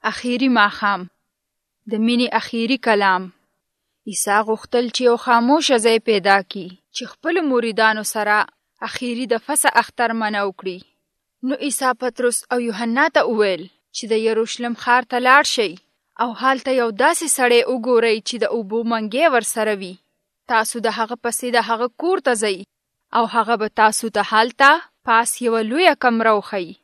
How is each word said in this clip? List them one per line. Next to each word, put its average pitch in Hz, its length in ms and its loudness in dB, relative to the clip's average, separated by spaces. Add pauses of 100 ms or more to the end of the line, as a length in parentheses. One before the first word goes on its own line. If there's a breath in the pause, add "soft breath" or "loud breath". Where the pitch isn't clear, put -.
اخیری 240 500 -2
ماښام، 202 460 0 (840)
د 214 60 -6 (120)
مینې 240 220 2 (120)
اخیری 226 380 -2
کلام. 202 460 2 (840)
عیسی 202 280 -2 (120)
غوښتل 240 380 -2 (100)
چې - 60 -2
یو 240 220 4
خاموشه 254 600 2
ځای 226 140 4 (100)
پیدا 196 320 4
کړي، 185 260 -12 (280)
چې - 160 -10
خپلو 339 360 -2
مریدانو 220 640 0
سره 208 240 0 (460)
اخیری 240 500 -6
د 226 160 -2
فصح 294 340 2
اختر 233 380 -2
منو 208 320 -2
کړي. 190 260 -8 (680)
نو 262 140 -4 (100)
عیسی 262 240 -2 (120)
پطرس 240 480 -2
او 247 160 0
یوحنا 233 400 0 (100)
ته 196 140 4
وویل 196 340 0 (300)
چې - 160 -10
د 220 160 0
یروشلم 233 560 -4
ښار 247 260 2
ته 247 160 -2
لاړ 269 180 8 (120)
شئ 202 160 0 (480)
او 233 100 0 (140)
هلته 262 340 0
یو 233 140 0
داسې 294 360 0 (100)
سړی 240 260 4
وګورئ 233 540 2 (100)
چې - 100 -8
د 220 80 -2 (100)
اوبو 220 360 -4
منګی 226 420 0
ورسره 220 480 0
وي. 190 120 -12 (560)
تاسو 226 360 -2
د 214 120 -2
هغه 226 180 -6
پسې 240 320 -6 (100)
د 214 120 -2
هغه 233 180 -2 (140)
کور 359 240 -2
ته 254 160 0
ځئ 208 160 -2 (560)
او 233 100 0 (120)
هغه 226 260 0
به 214 200 -6
تاسو 220 340 0
ته 208 60 0 (100)
هلته 240 380 4 (400)
پاس 233 320 2
یوه 226 280 0
لویه 320 240 4 (120)
کمره 226 340 2
وښیي. 185 340 -8 (100)